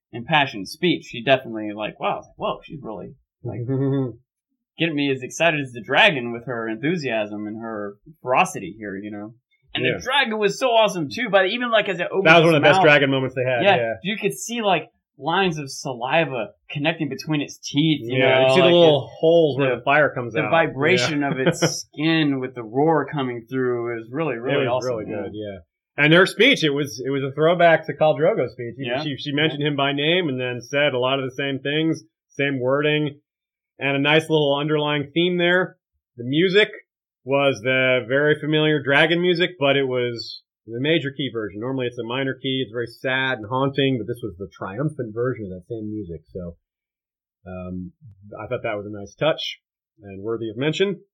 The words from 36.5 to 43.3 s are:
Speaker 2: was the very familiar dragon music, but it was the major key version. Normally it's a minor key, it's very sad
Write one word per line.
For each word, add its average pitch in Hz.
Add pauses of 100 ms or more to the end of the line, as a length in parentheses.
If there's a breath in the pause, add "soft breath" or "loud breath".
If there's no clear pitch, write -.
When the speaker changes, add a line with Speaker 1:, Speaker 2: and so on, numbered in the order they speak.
Speaker 2:
was 139
the 127
very 147
familiar 151
dragon 156
music, 175 (100)
but 139
it 139
was 123 (240)
the 113
major 143
key 135
version. 104
Normally 127
it's 120
a 117
minor 131
key, 131
it's 107
very 120
sad 131